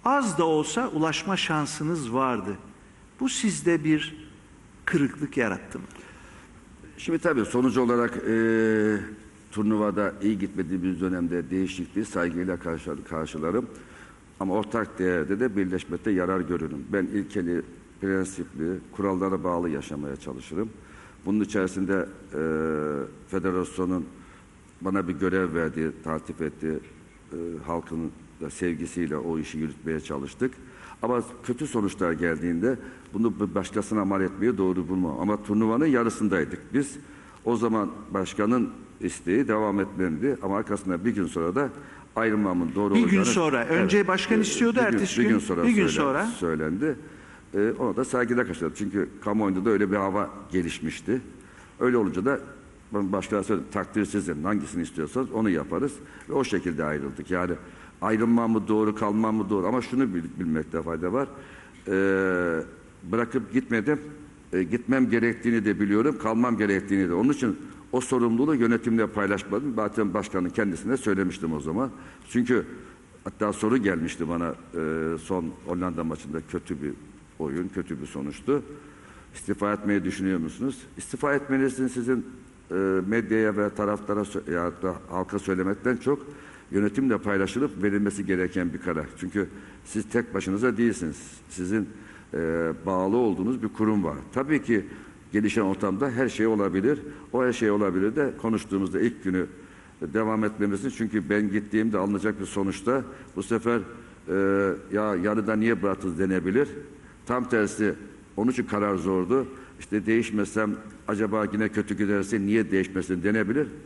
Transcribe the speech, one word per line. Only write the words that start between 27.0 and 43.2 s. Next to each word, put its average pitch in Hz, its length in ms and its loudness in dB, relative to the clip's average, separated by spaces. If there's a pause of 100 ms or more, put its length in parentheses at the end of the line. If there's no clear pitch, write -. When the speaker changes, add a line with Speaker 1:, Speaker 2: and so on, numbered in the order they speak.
Speaker 2:
e, 76 40 -10 (300)
halkın 82 440 -4 (300)
da 78 100 -8
sevgisiyle 82 680 -2
o 80 220 -2
işi 78 200 -6
yürütmeye 78 420 -4
çalıştık. 73 520 -4 (500)
Ama 120 200 0 (220)
kötü 127 220 -4
sonuçlar 95 460 0
geldiğinde 85 640 0 (360)
bunu 101 260 2
bir 101 140 -2
başkasına 101 500 0
mal 98 160 2
etmeye 95 380 0
doğru 92 300 2
bulmam. 87 320 0
Ama 104 220 0
turnuvanın 110 440 2
yarısındaydık. 107 880 2
Biz 139 220 -2 (480)
o 117 120 2
zaman 110 340 0 (200)
başkanın 104 600 2 (300)
isteği 98 480 0
devam 107 320 2
etmemdi. 95 600 0
Ama 98 140 -2
arkasında 92 480 -2
bir 117 60 4
gün 98 160 0
sonra 82 280 -2
da 135 160 0 (460)
ayrılmamın 104 580 2
doğru 101 200 2
Speaker 1:
Bir 226 60 8
gün 233 60 6
Speaker 2:
olacağını 190 200 6